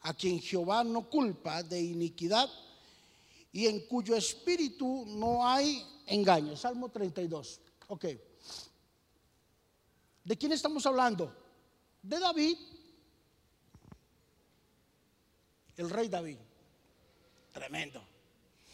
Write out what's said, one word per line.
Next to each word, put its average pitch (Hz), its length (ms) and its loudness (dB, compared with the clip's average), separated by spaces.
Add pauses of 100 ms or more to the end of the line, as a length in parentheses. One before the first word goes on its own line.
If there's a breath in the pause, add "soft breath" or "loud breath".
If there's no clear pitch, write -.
a 160 120 -6
quien 180 260 0
Jehová 190 440 0
no 226 240 -2
culpa 175 540 0
de 175 180 -4
iniquidad 170 680 0 (1040 loud breath)
y 208 140 0
en 214 200 0
cuyo 226 300 0
espíritu 262 920 -2
no 233 400 0
hay 277 400 2 (200)
engaño". 175 500 4
Salmo 247 320 -4
treinta 185 340 -6
y 170 60 -4
dos. 156 320 -10 (260)
Ok. 190 200 -8 (2250 loud breath)
¿De 214 120 -2
quién 294 160 0
estamos 302 340 0
hablando? 247 460 4 (680)
De 220 160 -4
David. 330 380 2 (3250)
El 170 140 -6
rey 220 180 0
David. 170 300 -4 (1120)
Tremendo. 135 500 -10 (720 loud breath)